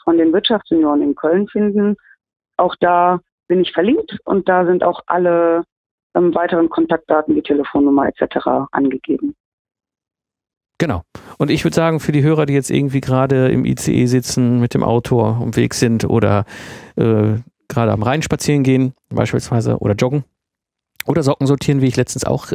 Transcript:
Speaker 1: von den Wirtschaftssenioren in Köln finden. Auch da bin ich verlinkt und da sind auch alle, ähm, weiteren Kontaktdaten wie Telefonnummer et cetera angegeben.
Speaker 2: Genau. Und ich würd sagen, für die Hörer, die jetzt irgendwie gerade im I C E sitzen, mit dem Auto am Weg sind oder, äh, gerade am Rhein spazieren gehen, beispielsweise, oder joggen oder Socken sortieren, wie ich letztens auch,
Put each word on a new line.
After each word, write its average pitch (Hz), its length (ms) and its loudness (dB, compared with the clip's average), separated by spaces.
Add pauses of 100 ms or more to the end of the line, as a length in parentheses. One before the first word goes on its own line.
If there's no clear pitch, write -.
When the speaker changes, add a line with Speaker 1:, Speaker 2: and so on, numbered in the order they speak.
Speaker 1:
von 165 140 2
den 165 160 2
Wirtschaftssenioren 165 680 0
in 143 140 -2
Köln 185 340 0
finden. 208 460 0 (640)
Auch 175 220 0
da 175 400 2 (280)
bin 185 140 2
ich 175 120 -2
verlinkt 233 500 0
und 190 260 -2
da 180 160 2
sind 180 180 2
auch 175 240 0
alle, 170 580 0 (500)
ähm, 175 180 2
weiteren 170 360 0
Kontaktdaten 160 680 -2
wie 151 80 -2
Telefonnummer 143 640 0
et - 100 -4
cetera 135 540 -2
angegeben. 143 640 -4 (1400)
Speaker 2:
Genau. 117 240 -2 (340)
Und 147 140 0
ich 160 120 0
würd 170 100 0
sagen, 165 260 2
für - 120 -4
die 147 120 2
Hörer, 156 220 2
die 143 80 -2
jetzt 139 180 0
irgendwie 135 280 0
gerade 131 500 2
im 127 140 0
I 127 120 0
C - 180 -4
E 123 120 2
sitzen, 123 540 0
mit 120 140 -2
dem - 100 0
Auto 117 400 0
am 113 320 -2
Weg 120 200 0
sind 117 300 0
oder, 104 400 2 (500)
äh, 110 400 2 (340)
gerade 117 220 0
am 104 120 -2
Rhein 135 180 0
spazieren 147 420 -2
gehen, 131 300 2 (160)
beispielsweise, 117 680 -2
oder 104 160 -2
joggen 127 300 -2 (840)
oder 151 160 0
Socken 139 260 0
sortieren, 139 340 2
wie 135 60 2
ich 123 80 0
letztens 123 300 -2
auch, - 300 -2